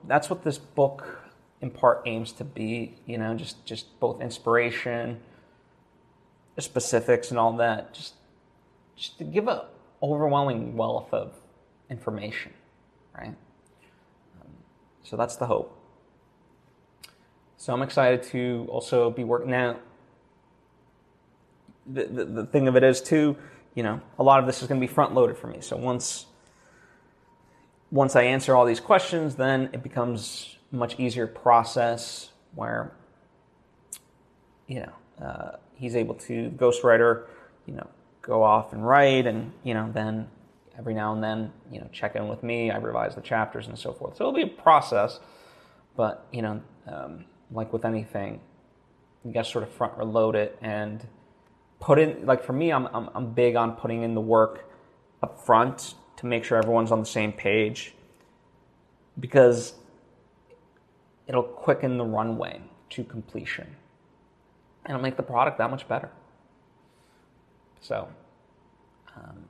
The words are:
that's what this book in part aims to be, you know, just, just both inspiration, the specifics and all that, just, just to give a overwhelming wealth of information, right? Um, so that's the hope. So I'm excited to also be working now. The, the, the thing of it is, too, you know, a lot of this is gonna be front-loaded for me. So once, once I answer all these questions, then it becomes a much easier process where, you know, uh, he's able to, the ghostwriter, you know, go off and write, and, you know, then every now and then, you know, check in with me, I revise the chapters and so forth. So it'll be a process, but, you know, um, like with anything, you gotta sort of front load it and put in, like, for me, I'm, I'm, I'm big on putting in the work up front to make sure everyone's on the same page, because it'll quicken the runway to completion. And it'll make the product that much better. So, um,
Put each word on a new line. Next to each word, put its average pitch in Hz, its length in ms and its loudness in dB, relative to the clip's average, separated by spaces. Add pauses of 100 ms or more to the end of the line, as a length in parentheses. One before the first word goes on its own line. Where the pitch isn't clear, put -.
that's 147 220 2
what 180 140 -6
this 143 140 -2
book - 680 -2 (380)
in 120 100 -8
part - 340 4
aims 113 280 -6
to - 100 -12
be, 113 520 -8 (100)
you 117 120 -10
know, 110 160 -4
just, - 320 -12
just - 340 -14
both 120 220 -2
inspiration, 120 1000 -2 (1400)
the - 60 -8
specifics - 680 0
and 120 80 -2
all 113 140 4
that, 117 400 -2
just, - 200 -16 (840)
just - 220 -14
to 165 60 -12
give 175 240 -2
a 208 180 -2 (380)
overwhelming 139 760 0
wealth 113 360 -4
of 107 200 -4 (560)
information, 107 640 -10 (640)
right? 110 160 -14 (1080)
Um, - 80 -20 (520)
so - 140 -14
that's 117 220 -2
the 127 80 -4
hope. - 360 -4 (1800)
So - 160 -6
I'm 123 80 -2
excited 127 420 2
to 123 460 -4
also 120 400 2
be 120 140 -6
working 120 280 -2
now. 123 260 0 (2000)
The, 131 160 -4
the, 113 220 -6
the 107 200 -6
thing 135 220 2
of 127 80 6
it 127 80 8
is, 127 180 6
too, 151 360 2 (380)
you 123 60 -4
know, 110 200 -4 (180)
a 131 40 2
lot 135 160 8
of 127 60 2
this 127 160 -2
is 131 60 -10
gonna 131 140 0
be 127 60 -2
front-loaded 123 500 2
for - 100 -14
me. 113 140 -14
So - 160 -8
once, 123 480 -4 (1700)
once 135 240 4
I 123 80 8
answer 131 320 4
all 123 100 8
these 117 160 0
questions, 160 540 2
then 131 360 0
it 123 100 -10
becomes 120 680 -6 (220)
a - 20 -4
much 120 240 -4
easier 120 280 -2
process 117 1040 2 (240)
where, 113 360 -6 (1800)
you 127 120 -10
know, - 460 -16
uh, - 320 -12 (180)
he's 120 200 -6
able 117 200 -2
to, 117 340 -8
the 113 60 -12
ghostwriter, 117 720 4 (420)
you - 80 -12
know, - 120 -12 (360)
go 110 180 2
off 107 320 4
and 107 120 -6
write, 135 420 6
and, 113 260 -6 (100)
you 120 120 -4
know, 110 180 -4
then 110 340 -4 (520)
every 113 160 -6
now 107 180 -2
and 110 100 -4
then, 110 300 -4 (180)
you 117 80 -16
know, - 120 -16
check - 240 -6
in 107 120 -6
with 110 140 -10
me, 117 300 -2
I 104 60 -4
revise 110 360 -4
the - 80 -16
chapters 110 460 -4
and 117 100 -14
so - 160 -10
forth. - 240 -12
So 208 60 -4
it'll 269 100 0
be 269 180 -2
a - 100 -20
process, 131 580 4 (760)
but, 107 360 -2
you 120 100 -8
know, 107 200 -4 (260)
um, 76 380 -14 (260)
like 110 200 -8
with 117 140 -4
anything, 107 560 -6 (840)
you 117 80 -12
gotta 113 160 -2
sort 113 160 -6
of 110 60 -12
front 113 340 -6
load 110 320 2
it 104 260 -2
and 107 460 -8 (720)
put 147 200 6
in, 156 260 2
like, 127 180 2
for 131 100 -6
me, 160 180 0
I'm, 131 160 0
I'm, 113 260 -8
I'm 117 200 -8
big 123 220 4
on 117 180 2
putting 117 280 -6
in 113 140 -2
the 110 60 -2
work 110 500 4 (500)
up - 240 -6
front 123 480 4 (240)
to - 80 -10
make 117 180 -2
sure 117 140 2
everyone's 113 340 2
on 113 80 2
the 110 60 -4
same 107 260 -2
page, 107 600 0 (1300)
because 123 540 6 (1500)
it'll 127 160 2
quicken 131 540 0
the 120 80 -2
runway 110 560 -4 (300)
to 131 120 -10
completion. - 720 -12 (1080)
And 143 100 -8
it'll 127 80 -6
make 131 140 -4
the - 60 -2
product 131 340 0
that 113 120 0
much 131 180 -10
better. - 220 -4 (1700)
So, 104 260 -8 (1080)
um, - 340 -20